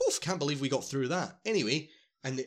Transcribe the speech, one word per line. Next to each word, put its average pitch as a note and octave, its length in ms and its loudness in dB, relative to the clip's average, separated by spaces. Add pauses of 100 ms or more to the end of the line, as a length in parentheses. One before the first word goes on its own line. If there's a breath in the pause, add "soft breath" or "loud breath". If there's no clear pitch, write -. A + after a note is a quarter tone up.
"Oof, - 140 2
can't F3 180 -2
believe C#3+ 220 0
we C3+ 80 0
got C3 160 0
through C3+ 240 -2
that." - 360 -2
Anyway, D3+ 440 0 (340 loud breath)
and, C3 240 -2